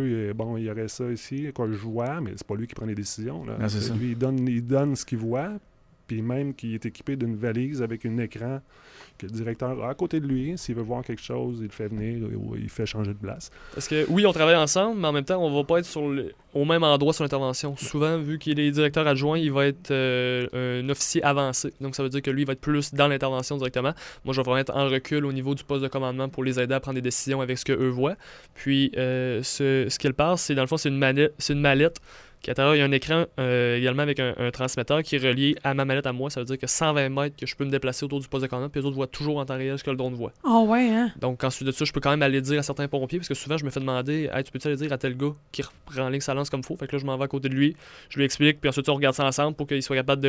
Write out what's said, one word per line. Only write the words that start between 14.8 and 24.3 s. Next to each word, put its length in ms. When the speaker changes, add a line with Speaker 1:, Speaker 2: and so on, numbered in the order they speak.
Speaker 3:
mais 80
en 40
même 120
temps, 180
on 120
va 100
pas 140
être 60
sur 240
le, 240
au 100
même 180
endroit 300
sur 100
l'intervention. 540
Souvent, 420
vu 200
qu'il 200
est 140
directeur 340
adjoint, 320
il 140
va 140
être, 240
euh, 920
un 80
officier 320
avancé. 580
Donc, 140
ça 80
veut 60
dire 120
que 100
lui, 120
il 40
va 80
être 60
plus 320
dans 160
l'intervention 480
directement. 360
Moi, 100